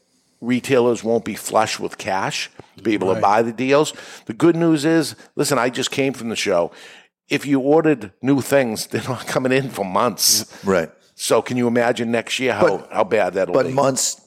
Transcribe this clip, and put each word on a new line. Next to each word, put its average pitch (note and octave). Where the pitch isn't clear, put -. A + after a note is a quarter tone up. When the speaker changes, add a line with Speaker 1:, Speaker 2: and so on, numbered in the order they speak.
Speaker 1:
retailers A#2+
won't A2+
be G#2+
flush -
with G2+
cash G#2
to -
be A2+
able F#2+
to F#2+
Speaker 2:
Right. -
Speaker 1:
buy G2+
the A#2
deals. C3+
The A2
good D#3+
news D#3+
is, D#3
listen, C#3+
I B2
just B2
came C3+
from A#2
the G#2+
show. F2
If -
you C#3
ordered C#3+
new C3+
things, A#2+
<laughs> -
they're A2+
not B2
coming B2+
in C3
for G2+
months. G#2
Speaker 3:
Right. F#2
Speaker 1:
So A#2+
can B2+
you B2
imagine A#2+
next A#2
year B2
how, G#2
Speaker 3:
But, -
Speaker 1:
how G2+
bad G2+
that'll F2+
Speaker 3:
but C3
Speaker 1:
be? C3
Speaker 3:
months C3